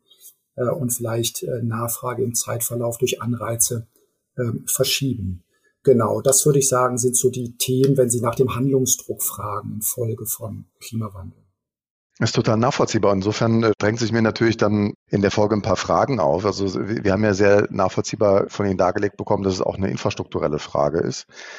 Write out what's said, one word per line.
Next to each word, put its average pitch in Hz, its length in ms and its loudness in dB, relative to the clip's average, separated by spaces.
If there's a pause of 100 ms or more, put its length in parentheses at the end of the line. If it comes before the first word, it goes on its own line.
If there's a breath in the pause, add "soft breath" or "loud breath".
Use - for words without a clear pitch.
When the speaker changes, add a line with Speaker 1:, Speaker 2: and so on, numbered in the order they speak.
(560 loud breath)
Speaker 1:
äh, 120 140 -2
und 120 220 -4
vielleicht, 117 520 -4
äh, 123 200 -4
Nachfrage 117 600 -4
im 117 100 -2
Zeitverlauf 117 640 -4
durch 127 240 -2
Anreize, 117 640 -4 (500)
ähm, 120 300 -4
verschieben?“ 113 760 -2 (400)
Genau, 110 360 4
das 131 260 2
würde 143 140 4
ich 135 80 0
sagen, 123 300 2
sind 123 180 0
so 127 140 2
die 123 280 -6
Themen, 131 380 2
wenn 123 140 2
Sie 120 120 -2
nach 117 140 -2
dem 120 200 0
Handlungsdruck 131 640 0
fragen 104 540 -8
infolge 110 500 -6
von 104 400 -10 (140)
Klimawandel. 95 580 -10 (800)
Speaker 2:
Das 117 120 0
ist - 60 -4
total 113 220 2
nachvollziehbar. 110 560 2
Insofern, 113 500 2
äh, 110 140 4
drängt 110 220 0
sich 110 120 0
mir 113 100 2
natürlich 110 360 2
dann 104 360 2 (160)
in 101 120 2
der 98 100 4
Folge 107 220 2
ein 104 80 0
paar 92 140 2
Fragen 104 440 2
auf. 82 260 2
Also, 95 280 0 (140)
wir, 110 160 -4
wir 101 80 2
haben 104 120 2
ja 107 100 4
sehr 101 380 6
nachvollziehbar 101 800 2
von - 160 -4
Ihnen 95 120 0
dargelegt 95 400 0
bekommen, 101 260 -2
dass 95 100 2
es 90 80 -4
auch 98 140 -2
eine 98 160 -2
infrastrukturelle 82 680 -4
Frage 73 400 0
ist. - 280 -6 (320 loud breath)